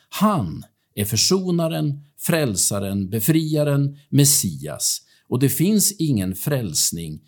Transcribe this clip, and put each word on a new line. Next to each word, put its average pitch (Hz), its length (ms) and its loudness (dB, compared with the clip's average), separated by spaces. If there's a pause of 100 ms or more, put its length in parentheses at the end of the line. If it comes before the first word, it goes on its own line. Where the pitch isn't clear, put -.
Han 131 560 -2 (300)
är 104 100 -2
försonaren, 165 1000 0 (140)
frälsaren, 101 920 0
befriaren, 147 880 2 (100)
Messias. 82 920 0 (280)
Och 123 100 0
det 135 100 4
finns 190 440 2
ingen 104 420 -2
frälsning 85 920 -4